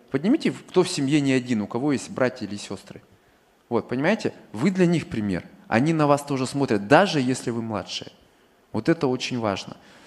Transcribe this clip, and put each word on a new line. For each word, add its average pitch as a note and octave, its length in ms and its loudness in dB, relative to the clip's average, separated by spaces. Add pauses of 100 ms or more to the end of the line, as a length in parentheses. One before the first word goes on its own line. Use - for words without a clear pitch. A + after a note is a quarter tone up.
(100)
поднимите, F#3+ 420 0 (160)
кто F#3 140 4
в F3 60 2
семье D3 340 0
не C3+ 100 2
один, B2 300 0
у G2+ 40 -4
кого C#3 260 -2
есть - 180 -4
братья A2+ 360 -2
или G2 120 -8
сёстры. - 420 -14 (720)
Вот, A2+ 180 0
понимаете, D3 440 -2 (200)
вы B2 180 0
для F#3 160 2
них F3 220 0
пример. G#2 360 -2 (240)
Они D3 260 2
на D3+ 120 2
вас C#3+ 160 4
тоже C3 240 -2
смотрят, B2 420 0
даже D#3 320 6
если B2+ 300 -2
вы A#2 120 -4
младшие. A2 480 -8 (600)
Вот A2 180 -4
это D#3+ 160 0
очень B2+ 340 -2
важно. G2+ 360 -2 (300)